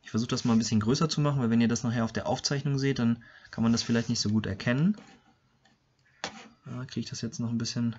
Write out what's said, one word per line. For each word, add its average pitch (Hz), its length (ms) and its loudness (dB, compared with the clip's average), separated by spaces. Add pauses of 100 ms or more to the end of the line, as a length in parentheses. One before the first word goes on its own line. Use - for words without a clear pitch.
ich - 80 -20
versuche 113 200 -2
das 127 140 -2
mal 120 100 4
ein 113 40 6
bisschen 110 220 2
größer 127 280 2
zu 151 140 0
machen, 143 180 2
weil 117 120 2
wenn 117 100 4
ihr 117 60 6
das 117 160 0
nachher 117 200 0
auf 110 100 -4
der - 120 -4
Aufzeichnung 139 540 -2
seht, 135 180 0
dann 117 260 2 (280)
kann 110 120 -2
man 117 100 4
das 113 100 0
vielleicht 117 260 0
nicht 120 120 -2
so 104 80 0
gut 107 180 0
erkennen. 127 500 0 (1700)
Ja, 127 200 -10
kriege 120 160 -6
ich - 80 -8
das - 120 -8
jetzt 113 180 -6
noch 120 100 -2
ein 117 100 -2
bisschen? 117 400 -2